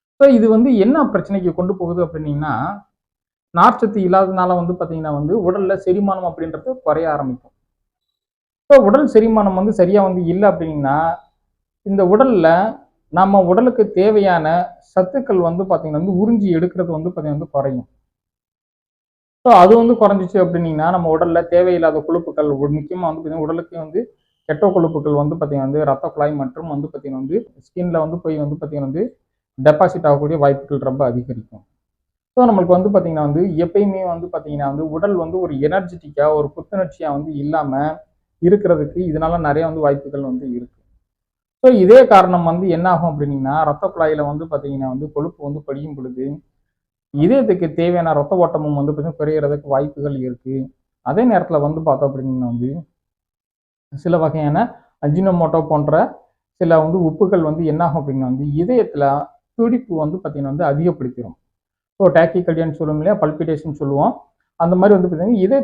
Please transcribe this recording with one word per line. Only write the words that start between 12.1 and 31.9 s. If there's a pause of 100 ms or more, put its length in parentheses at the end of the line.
நம்ம
உடலுக்கு (140)
தேவையான (460)
சத்துக்கள்
வந்து
பார்த்தீங்கன்னா
வந்து
உறிஞ்சி
எடுக்கிறது
வந்து
பார்த்தீங்கன்னா
வந்து
குறையும். (1600)
So, (120)
அது
வந்து
குறைஞ்சிச்சு
அப்படின்னீங்கன்னா,
நம்ம
உடல்ல (120)
தேவையில்லாத
கொழுப்புகள், (100)
ஒரு
முக்கியமா
வந்து
பார்த்தீங்கன்னா
உடலுக்கு
வந்து (460)
கெட்ட
கொழுப்புகள்
வந்து
பார்த்தீங்கன்னா
வந்து
ரத்த
குழாய்
மற்றும்
வந்து
பார்த்தீங்கன்னா
வந்து (300)
ஸ்கின்ல
வந்து
போய்
வந்து
பார்த்தீங்கன்னா
வந்து (540)
டெபாசிட்
ஆகக்கூடிய
வாய்ப்புகள்
ரொம்ப
அதிகரிக்கும். (720)